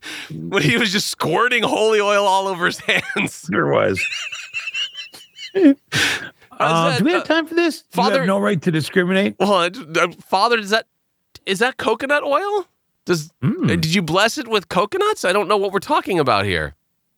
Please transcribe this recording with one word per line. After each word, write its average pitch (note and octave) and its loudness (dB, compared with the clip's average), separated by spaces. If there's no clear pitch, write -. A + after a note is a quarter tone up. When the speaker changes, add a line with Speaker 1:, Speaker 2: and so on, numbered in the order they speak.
Speaker 1:
when F#3+ 0
he A#3+ 4
was A3+ 0
just G3 -2
squirting A3+ 0
holy G#3+ 2
oil G3+ 2
all G3 2
over F3 -2
his - -2
hands. - -4
Speaker 2:
There E3 -2
was. G#2 2
Speaker 1:
<laughs> - -10
How's E4+ 6
Speaker 2:
Uh, E3 2
Speaker 1:
that, D#3 2
Speaker 2:
do G3+ 4
we D#4+ 4
have F4+ 2
Speaker 1:
uh, - -14
Speaker 2:
time D#4 0
for E4 -6
this? E4+ 0
Speaker 1:
Father B3 2
Speaker 2:
You C4+ 2
have F3+ 0
no G3 2
right G3+ 0
to F#3 0
discriminate. F#3 0
Speaker 1:
Well, G3+ 2
uh, F3 4
uh, F3 4
Father, A3+ 2
does G3+ -6
that, A3 0
is F#3 -2
that B3+ -2
coconut C4+ -2
oil? F#4 -2
Does, E3 -2
Speaker 2:
Mm. C4 0
Speaker 1:
uh, - 4
did D#3+ 0
you G#3 2
bless F#3 0
it C4 -8
with G#3+ -2
coconuts? F#4+ 0
I F#3 2
don't G3+ 0
know G#3 2
what G3 -2
we're G3 -2
talking C#4+ 0
about A2 2
here. D#2 -2